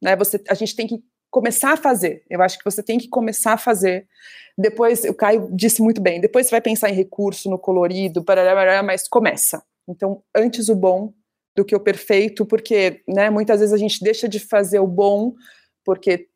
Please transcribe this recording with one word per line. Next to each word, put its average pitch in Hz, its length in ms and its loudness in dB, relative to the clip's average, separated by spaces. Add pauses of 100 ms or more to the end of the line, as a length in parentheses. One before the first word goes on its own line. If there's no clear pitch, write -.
né? 190 140 2
Você, 202 320 -2
a 196 60 0
gente 214 200 -4
tem 226 120 -6
que 226 180 -8 (260)
começar 254 440 0
a - 20 2
fazer. 190 540 -2
Eu 180 120 0
acho 185 140 0
que - 80 -20
você 208 180 -6
tem 226 140 -4
que 240 120 -4
começar 220 440 -2
a 220 60 0
fazer. 190 480 -2 (500)
Depois, 226 480 0
o - 80 -2
Caio 214 400 0
disse 208 300 0
muito 220 180 2
bem, 180 180 0
depois 220 280 2
você - 60 -2
vai 226 100 2
pensar 220 260 -2
em 202 60 0
recurso, 190 560 -4
no 185 80 -4
colorido, 180 680 -2
parará, 185 300 4
parará, 196 280 4
mas 190 240 -4
começa. - 560 0 (240)
Então, 196 360 -6 (120)
antes 226 360 0
o 226 40 4
bom 190 380 0 (420)
do 196 100 2
que 202 120 0
o 196 40 0
perfeito, 208 680 0
porque, 214 600 0
né, 196 240 0
muitas 214 300 2
vezes 208 140 2
a 208 40 2
gente 202 240 -2
deixa 220 240 -2
de 208 120 -6
fazer 202 400 0
o 190 80 4
bom 202 480 0 (500)
porque 185 520 -2